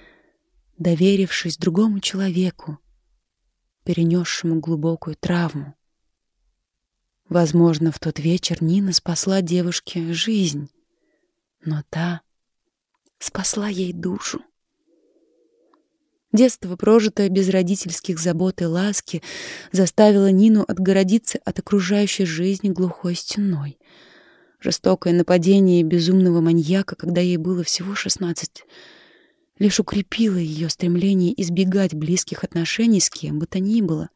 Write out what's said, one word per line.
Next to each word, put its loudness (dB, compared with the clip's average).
доверившись 0
другому 0
человеку, -4
перенёсшему 0
глубокую -4
травму. -4
Возможно, 2
в -16
тот -6
вечер -2
Нина 0
спасла -2
девушке -4
жизнь, -2
но -4
та -6
спасла -4
ей -4
душу. -8
Детство, 2
прожитое 2
без 2
родительских -2
забот -2
и 0
ласки, -4
заставило 4
Нину 6
отгородиться 0
от -6
окружающей 0
жизни -2
глухой -2
стеной. -4
Жестокое 0
нападение 4
безумного 4
маньяка, 2
когда -2
ей 0
было -4
всего -6
шестнадцать, -6
лишь 2
укрепило -2
её -4
стремление 0
избегать 0
близких -4
отношений 0
с 0
кем -8
бы -4
то -6
ни 0
было. -2